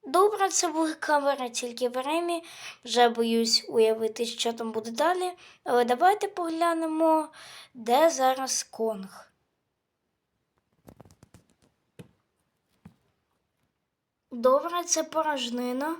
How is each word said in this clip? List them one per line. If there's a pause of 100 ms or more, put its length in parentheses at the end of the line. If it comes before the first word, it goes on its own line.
Добре,
це
були
кавери
тільки
в
Римі. (420)
Вже
боюсь
уявити,
що
там
буде
далі. (300)
Але
давайте
поглянемо, (440)
де
зараз
Конг. (4000)
Добре,
це
порожнина.